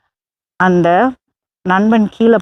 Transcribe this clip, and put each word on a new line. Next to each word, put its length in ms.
அந்த 540
நண்பன் 480
கீழே 320